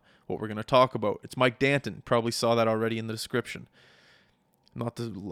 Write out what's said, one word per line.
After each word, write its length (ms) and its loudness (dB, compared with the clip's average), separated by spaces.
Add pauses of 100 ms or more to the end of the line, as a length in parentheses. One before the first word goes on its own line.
(280)
what 120 -6
we're 80 -6
gonna 160 -6
talk 300 4
about. 300 -2
It's 120 -16
Mike 220 2
Danton. 480 0
Probably 260 2
saw 220 2
that 140 4
already 320 0
in 80 -6
the 60 -6
description. 540 -6 (1080)
Not 200 -6
the, 100 -6 (260)